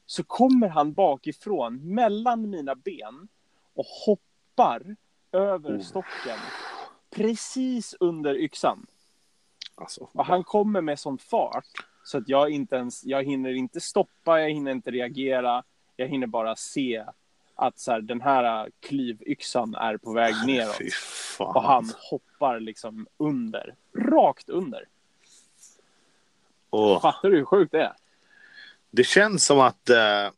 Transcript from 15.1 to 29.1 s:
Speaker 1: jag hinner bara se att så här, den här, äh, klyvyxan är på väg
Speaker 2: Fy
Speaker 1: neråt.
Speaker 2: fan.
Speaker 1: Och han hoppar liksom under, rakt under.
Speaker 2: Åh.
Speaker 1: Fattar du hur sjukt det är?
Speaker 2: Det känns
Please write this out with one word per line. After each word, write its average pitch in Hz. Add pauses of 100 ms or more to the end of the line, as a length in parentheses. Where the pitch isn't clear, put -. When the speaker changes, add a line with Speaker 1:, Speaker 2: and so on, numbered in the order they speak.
Speaker 1:
jag 127
hinner 131
bara 113
se 120 (500)
att -
så -
här, 113
den 117
här, 120
äh, - (100)
klyvyxan 120
är 110
på 110
väg 113 (100)
Speaker 2:
Fy 135
Speaker 1:
neråt. 113
Speaker 2:
fan. -
Speaker 1:
Och 123
han 117 (180)
hoppar 131
liksom 110 (100)
under, 131 (220)
rakt 220
under. 131 (1800)
Speaker 2:
Åh. -
Speaker 1:
Fattar 165
du 196
hur 139
sjukt 185
det 156
är? 117 (960)
Speaker 2:
Det 123
känns 196